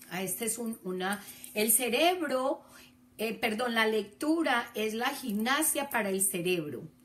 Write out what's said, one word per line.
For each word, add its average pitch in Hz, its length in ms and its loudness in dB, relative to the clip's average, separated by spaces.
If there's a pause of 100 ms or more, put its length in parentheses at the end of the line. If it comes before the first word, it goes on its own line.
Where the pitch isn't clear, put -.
(120)
Ah, 175 100 -4
este 196 240 -4
es 220 120 -2
un, 226 280 -6
una, 185 360 -4 (340)
el 220 180 4
cerebro, 269 880 2 (560)
eh, 220 160 -2
perdón, 233 420 -2
la 226 100 4
lectura 240 920 0
es 214 180 -2
la 233 160 0
gimnasia 277 800 0
para 208 200 0
el 190 120 0
cerebro. 170 680 -2 (180)